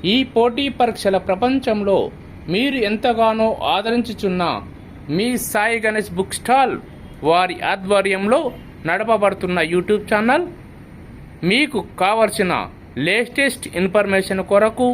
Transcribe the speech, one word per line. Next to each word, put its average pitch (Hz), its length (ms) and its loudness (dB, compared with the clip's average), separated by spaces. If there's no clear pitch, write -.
ఈ - 20 4
పోటీ 240 300 2
పరీక్షల 202 380 0
ప్రపంచంలో 214 680 0
మీరు 269 240 0
ఎంతగానో 220 580 2
ఆదరించుచున్న 208 680 -2
మీ 226 100 0
సాయి 226 400 0
గణేష్ 214 320 0
బుక్ 190 220 -4
స్టాల్ 240 360 2
వారి 175 260 4
ఆధ్వర్యంలో 196 680 2
నడపబడుతున్న 196 680 2
YouTube 190 380 2
ఛానల్. 240 340 2
మీకు 247 300 2
కావలసిన 202 500 2
లేటెస్ట్ 240 600 0
ఇన్ఫర్మేషన్ 190 680 0
కొరకు 220 420 4